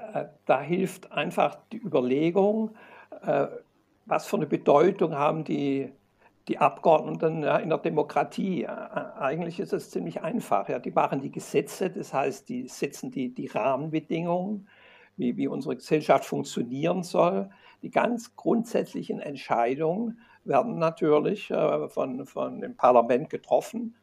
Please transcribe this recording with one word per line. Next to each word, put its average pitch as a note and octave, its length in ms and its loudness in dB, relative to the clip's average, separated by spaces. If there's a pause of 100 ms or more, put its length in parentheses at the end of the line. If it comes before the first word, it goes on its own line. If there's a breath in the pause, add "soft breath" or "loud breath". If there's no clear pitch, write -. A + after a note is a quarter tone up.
(140)
äh, C#3+ 120 -4 (200)
da C#3 160 4
hilft F3 500 -2
einfach D#3 460 0 (160)
die A3 60 -10
Überlegung, F3 920 2 (500 loud breath)
äh, C#3 260 2 (580)
was D#3 220 -2
für B3 100 -2
eine D3+ 100 0
Bedeutung D#3+ 680 4
haben D#3 280 0
die, C#3 480 -2 (560 soft breath)
die - 120 -4
Abgeordneten, D#3+ 840 2
ja, C#3+ 140 2
in - 120 -2
der D#3+ 100 2
Demokratie? D#3 840 -2
Äh, - 60 -6
eigentlich D#3+ 920 -6
ist D#3+ 140 -6
es - 180 -4
ziemlich - 300 -6
einfach, D#3+ 480 -2
ja. C3 100 -2
Die - 120 -8
machen D3 280 0
die C#3 120 -10
Gesetze, - 580 -2
das E3+ 240 -10
heißt, C#3+ 340 -2
die - 220 -8
setzen - 420 -8
die, B2+ 220 -4
die - 140 -8
Rahmenbedingungen, E3 1200 -2 (480 soft breath)
wie, A#2+ 200 -2
wie C#3 100 0
unsere C#3 300 -4
Gesellschaft D3+ 480 2
funktionieren C#3+ 760 -2
soll. F3+ 480 2 (320 soft breath)
Die - 80 -10
ganz - 460 -2
grundsätzlichen - 840 -2
Entscheidungen D3+ 960 -2 (240 soft breath)
werden D3 340 2
natürlich, D#3+ 720 2
äh, D3+ 380 0
von, C3+ 380 -4
von C3 340 -6
dem B2 160 -10
Parlament B2 540 6
getroffen. - 720 -2